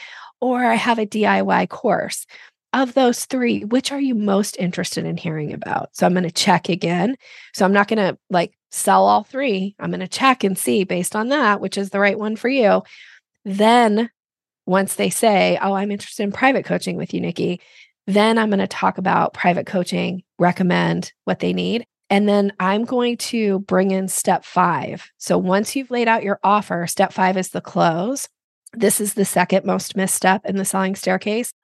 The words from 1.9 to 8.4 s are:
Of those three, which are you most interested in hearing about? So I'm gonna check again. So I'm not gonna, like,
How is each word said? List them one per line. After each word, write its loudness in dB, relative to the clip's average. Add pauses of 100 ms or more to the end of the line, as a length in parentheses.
Of 0
those 2
three, -2
which -2
are -4
you 0
most 0
interested -4
in -4
hearing -6
about? -6
So 0
I'm 2
gonna -2
check 2
again. -2 (380)
So 2
I'm 4
not 4
gonna, 0 (120)
like, 0 (180)